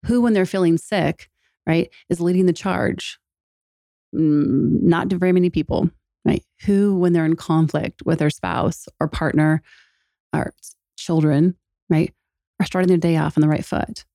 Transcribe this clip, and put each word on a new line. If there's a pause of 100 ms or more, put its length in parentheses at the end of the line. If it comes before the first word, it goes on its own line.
Who,
when
they're
feeling
sick, (360)
right, (200)
is
leading
the
charge? (960)
Mm,
not
very
many
people, (360)
right? (220)
Who,
when
they're
in
conflict
with
their
spouse (120)
or
partner (720)
or
s-, (220)
children, (340)
right, (460)
are
starting
their
day
off
on
the
right
foot.